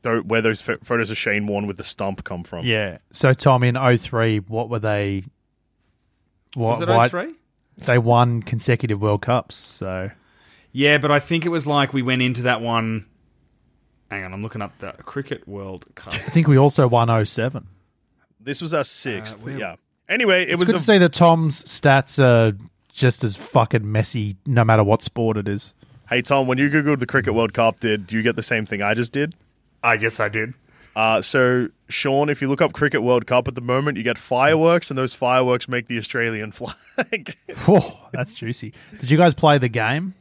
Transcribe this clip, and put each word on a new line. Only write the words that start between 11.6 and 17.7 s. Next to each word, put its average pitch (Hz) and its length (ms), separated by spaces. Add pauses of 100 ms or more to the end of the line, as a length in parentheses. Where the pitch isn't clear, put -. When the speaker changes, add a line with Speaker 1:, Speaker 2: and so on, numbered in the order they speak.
Speaker 3:
like 143 260
we 135 80
went 127 200
into 123 220
that 120 180
one. 113 440 (1040)
Hang 98 120
on, 92 100
I'm 98 100
looking 110 180
up 101 180
the 98 140
Cricket - 540
World 95 380 (100)
Cup. - 180
Speaker 2:
I - 40
think 151 300
we 143 100
also 143 300
won 117 220
oh 113 140
seven. 113 440 (720)